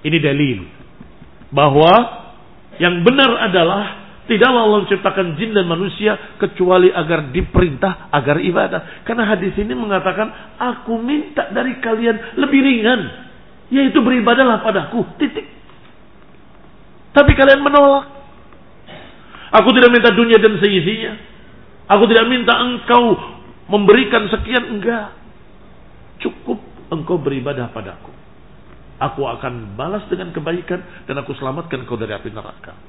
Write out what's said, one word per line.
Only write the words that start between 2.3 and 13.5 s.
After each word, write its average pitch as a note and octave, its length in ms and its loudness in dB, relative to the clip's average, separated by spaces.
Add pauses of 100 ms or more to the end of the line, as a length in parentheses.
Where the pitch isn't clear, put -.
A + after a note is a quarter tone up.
yang F3 240 -2
benar B3 480 2
adalah F#3 340 2 (460)
tidaklah A#3 400 2
Allah G#3 160 2
menciptakan F#3+ 480 -2
jin G#3+ 240 -4
dan F#3 80 2
manusia E3+ 720 -4
kecuali F#3 560 2
agar D#3 400 -4
diperintah, F3 800 -2
agar D3 240 0
ibadah. - 640 -4
Karena A3+ 320 -2
hadis F#3 240 -4
ini G#3+ 160 -4
mengatakan, G3+ 560 -4 (320)
"Aku A#3 400 -6
minta D4 480 -4
dari B3 320 -6
kalian A3+ 560 -4
lebih C#4 240 2
ringan, A#3+ 400 2 (720)